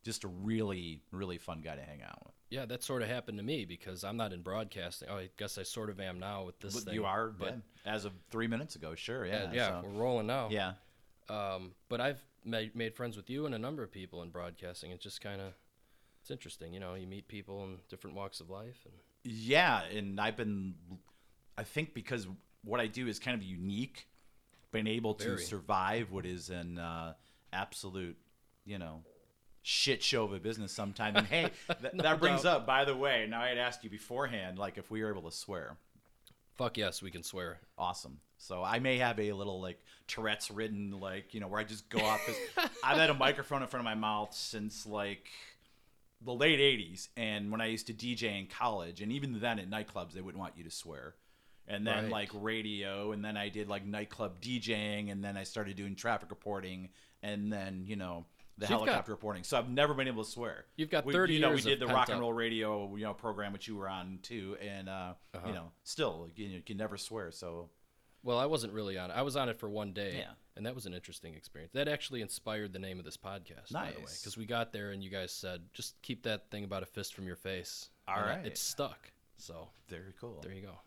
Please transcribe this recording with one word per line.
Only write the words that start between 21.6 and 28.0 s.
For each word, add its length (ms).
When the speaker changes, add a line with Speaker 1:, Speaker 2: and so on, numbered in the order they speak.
Speaker 1:
think 300
because 340
what 160
I 80
do 200
is 120
kind 160
of 80
unique, 640
been 160
able 280
to 140
Speaker 2:
Very. 140
Speaker 1:
survive 680
what 140
is 240
an, 280
uh, 360
absolute, 640